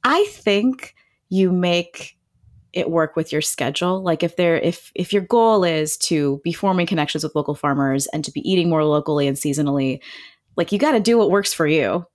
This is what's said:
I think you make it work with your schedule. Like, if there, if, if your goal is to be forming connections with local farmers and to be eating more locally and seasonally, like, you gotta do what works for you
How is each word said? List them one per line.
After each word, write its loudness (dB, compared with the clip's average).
I 4
think -2
you 2
make -2
it -4
work 0
with -4
your 0
schedule. -2
Like, -2
if -4
there, 2
if, -4
if -6
your 0
goal 4
is -2
to 0
be -2
forming 0
connections -2
with -8
local -2
farmers 0
and -6
to -10
be -8
eating 2
more 2
locally 0
and -2
seasonally, -2
like, -2
you 0
gotta 2
do 2
what 4
works 0
for 0
you 0